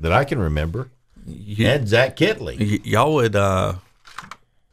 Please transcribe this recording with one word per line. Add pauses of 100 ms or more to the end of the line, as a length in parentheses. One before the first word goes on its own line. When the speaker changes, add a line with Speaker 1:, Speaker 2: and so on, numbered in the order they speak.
Speaker 1:
that
I
can
remember. (340)
Speaker 2:
You,
Speaker 1:
And
Zach
Kittley.
Speaker 2:
y-,
y'all
would,
uh, (1000)